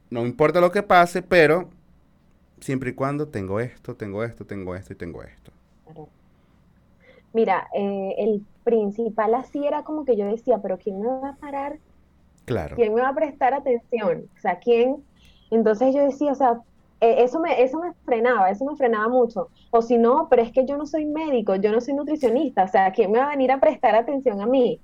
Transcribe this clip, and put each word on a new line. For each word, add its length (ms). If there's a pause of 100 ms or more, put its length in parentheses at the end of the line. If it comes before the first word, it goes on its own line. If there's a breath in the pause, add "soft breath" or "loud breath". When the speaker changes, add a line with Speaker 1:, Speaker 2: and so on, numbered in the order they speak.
(100)
Speaker 1:
no 140
importa 360
lo 100
que 140
pase, 360
pero 480 (920)
siempre 300
y 40
cuando 340
tengo 320
esto, 360
tengo 280
esto, 220
tengo 300
esto 160
y 40
tengo 280
esto"? 260 (340)
Speaker 2:
Claro. 240 (1200 soft breath)
Mira, 420
eh, 440
el 280 (180)
principal 680
así 320
era 180
como 200
que 120
yo 100
decía, 360
"Pero 160
¿quién 220
me 80
va 220
a 60
parar? 420 (680)
Speaker 1:
Claro. 320
Speaker 2:
¿Quién 180
me 80
va 80
a 40
prestar 400
atención? 680 (120)
O 40
sea, 180
¿quién?". 380 (540 soft breath)
Entonces 440
yo 100
decía, 280
o 20
sea, 260 (400)
eh, 240
eso 160
me, 220
eso 180
me 120 (120)
frenaba, 460
eso 140
me 120
frenaba 320
mucho. 400 (220 soft breath)
O 120
si 160
no, 320
"Pero 120
es 100
que 140
yo 100
no 100
soy 200
médico, 500
yo 160
no 80
soy 140
nutricionista, 680
o 40
sea, 240
¿quién 180
me 80
va 80
a 40
venir 200
a 100
prestar 340
atención 460
a 60
mí?". 380